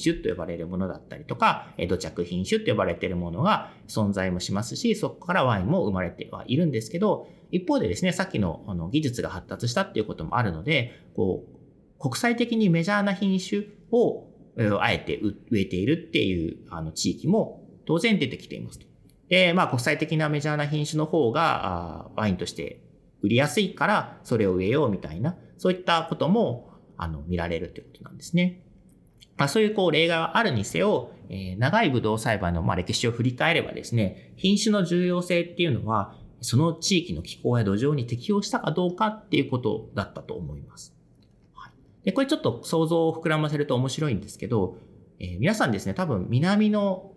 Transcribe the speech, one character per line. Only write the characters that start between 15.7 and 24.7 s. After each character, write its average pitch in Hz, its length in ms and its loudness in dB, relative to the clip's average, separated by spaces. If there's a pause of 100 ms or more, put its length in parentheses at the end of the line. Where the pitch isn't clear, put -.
い 95 100 0
る 165 220 2
っ - 20 -20
て 135 140 2
い 90 280 0
う、 - 60 -14 (100)
あ 82 140 -10
の、 80 80 -6
地 92 220 -2
域 - 160 -6
も 196 360 0 (220)
当 160 140 0
然 220 180 2
出 143 80 0
て - 120 -6
き - 100 -18
て - 80 -10
い - 40 -10
ま - 120 -12
す - 80 -18
と。 - 60 -20 (420)
で、 180 240 6
ま 175 120 4
あ、 - 40 2
国 127 120 0
際 151 180 0
的 156 180 -2
な 156 120 2
メ 147 120 0
ジ 151 80 -2
ャ 151 60 0
ー - 20 0
な 147 100 0
品 151 180 0
種 151 140 -2
の 156 80 0
方 156 240 4
が、 95 760 0
あ - 100 -20
ー、 107 40 -2
ワ 107 60 2
イ 101 60 4
ン 90 60 0
と 95 80 -6
し - 60 -8
て - 300 -10 (400)
売 104 60 4
り 117 80 4
や 139 100 6
す 175 140 0
い 190 160 0
か 147 100 0
ら、 196 380 0
そ 127 120 0
れ 104 120 4
を 92 60 4
植 92 120 2
え 104 40 2